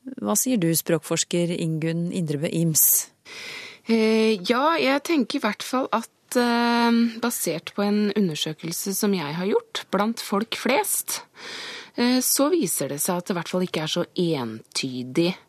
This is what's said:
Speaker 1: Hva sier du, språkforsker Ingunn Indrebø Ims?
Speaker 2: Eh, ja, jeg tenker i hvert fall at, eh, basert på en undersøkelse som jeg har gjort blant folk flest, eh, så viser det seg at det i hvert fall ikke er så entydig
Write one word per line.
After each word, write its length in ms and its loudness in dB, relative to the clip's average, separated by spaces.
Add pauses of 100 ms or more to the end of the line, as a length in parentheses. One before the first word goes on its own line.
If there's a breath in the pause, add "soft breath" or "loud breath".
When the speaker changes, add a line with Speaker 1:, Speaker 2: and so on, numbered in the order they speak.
(200)
Speaker 1:
Hva 160 0
sier 240 0
du, 80 2
språkforsker 880 0
Ingunn 560 -2
Indrebø 400 -2
Ims? 560 2 (800 loud breath)
Speaker 2:
Eh, 560 4
ja, 320 2
jeg 320 2
tenker 320 2
i 60 -4
hvert 180 -4
fall 320 -2
at, 400 -6
eh, 560 4 (320)
basert 480 -4
på 160 0
en 240 2
undersøkelse 800 -2
som 240 0
jeg 240 -4
har 80 -2
gjort 420 -2
blant 300 0
folk 400 -2
flest, 600 0 (760 loud breath)
eh, 240 4
så 320 2
viser 400 0
det 80 -6
seg 160 0
at 100 -4
det 80 -2
i 60 0
hvert 80 -8
fall 160 0
ikke 180 -4
er 80 -4
så 140 0 (100)
entydig 1160 -2 (160)